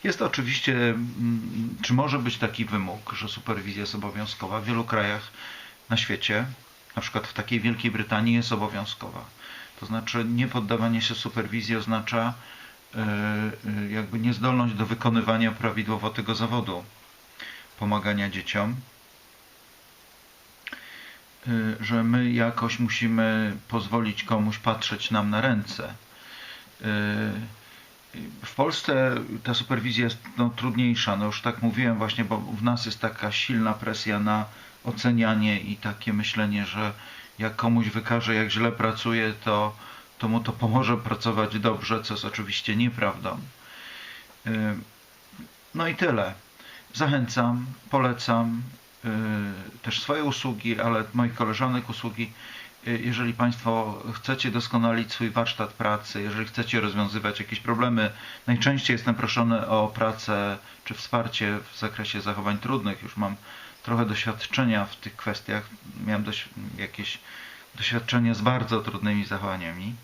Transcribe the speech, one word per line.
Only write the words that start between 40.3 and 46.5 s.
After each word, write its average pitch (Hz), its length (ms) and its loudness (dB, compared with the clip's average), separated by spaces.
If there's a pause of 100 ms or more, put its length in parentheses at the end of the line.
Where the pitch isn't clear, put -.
to 113 140 -2
pomoże 117 440 4
pracować 107 640 0
dobrze, 113 440 2
co 107 100 -4
jest 104 120 -4
oczywiście 101 500 -2
nieprawdą. 107 640 0 (1080)
Y, 113 40 0 (1200)
no 165 120 0
i 143 80 -2
tyle. 101 380 2 (600)